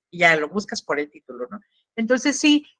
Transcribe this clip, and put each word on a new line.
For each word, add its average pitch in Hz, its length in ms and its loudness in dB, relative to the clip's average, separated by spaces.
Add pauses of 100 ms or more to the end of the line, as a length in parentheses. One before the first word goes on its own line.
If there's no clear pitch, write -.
(120)
y 170 80 -8
ya 170 160 6
lo 151 120 -2
buscas 202 340 -6
por 147 180 -4
el 147 100 -4
título, 123 400 -16
¿no? 107 100 -14 (360)
Entonces 247 440 0
sí, 294 280 2 (120)